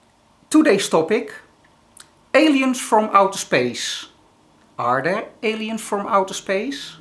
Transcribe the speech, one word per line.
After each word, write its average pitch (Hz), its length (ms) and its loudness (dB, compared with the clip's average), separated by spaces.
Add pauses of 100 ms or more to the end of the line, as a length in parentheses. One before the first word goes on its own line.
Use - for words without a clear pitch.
(500)
today's 302 380 4
topic, 196 460 0 (1000)
aliens 269 480 2
from 214 320 2
outer 190 280 4
space. - 680 -4 (720)
Are 123 240 0
there 190 280 -4 (120)
aliens 220 400 -4
from 202 240 -6
outer 196 300 0
space? 220 640 -6